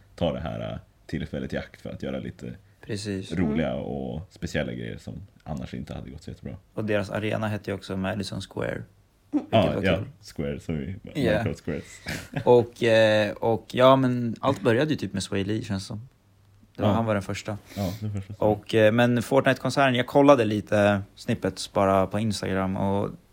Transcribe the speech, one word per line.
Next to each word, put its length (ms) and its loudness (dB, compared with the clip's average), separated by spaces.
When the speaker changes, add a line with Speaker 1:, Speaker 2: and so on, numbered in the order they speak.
Speaker 1:
tar 200 0
det 60 -6
här, 320 -8
eh, 60 -10
tillfället 460 -6
i 40 -4
akt 240 -10
för 100 -12
att 120 -12
göra 160 -6
lite 340 -12
Speaker 2:
Precis. 460 -6
Speaker 1:
roliga 380 0
Speaker 3:
Mm. 120 -6
Speaker 1:
och 480 -8
speciella 420 -6
grejer 260 -10
som 160 -14
annars 300 -10
inte 200 -10
hade 160 -12
gått 120 -16
så 80 -14
jättebra. 260 -14
Speaker 2:
Och 100 -6
deras 260 0
arena 380 -2
hette 220 -6
ju 40 -2
också 220 -8
Madison 440 -4
Square, 420 -6
vilket 220 -2
Speaker 1:
Ja, 220 6
Speaker 2:
var 80 -2
Speaker 1:
ja, 140 2
Speaker 2:
kul. 80 -4
Speaker 1:
Square, 240 -6
som 180 -6
vi, 240 -8
Speaker 2:
Ja. 120 -16
Speaker 1:
Minecraft 500 -2
Squares. 200 -6
<laughs> 280 -8
Speaker 2:
Och, 380 4
eh, 500 6
och 400 -2
ja, 240 8
men 440 0
allt 200 0
började 300 2
ju 60 0
typ 160 -6
med 100 -4
Sway 220 -2
Lee, 200 -4
känns 220 -6
som. 220 -12
Det 60 -6
var, 60 4
Speaker 1:
Ja. 60 4
Speaker 2:
han 120 0
var 80 2
den 80 -2
första. 360 -8
Speaker 1:
Ja, 240 -2
den 120 -6
första. 120 -12
Speaker 2:
Och, 300 0
eh, 180 6
men 300 4
Fortnite-konserten, 720 2
jag 120 0
kollade 380 8
lite 580 2
snippets 580 -6
bara 340 4
på 120 -4
Instagram 580 -2
och, 340 -2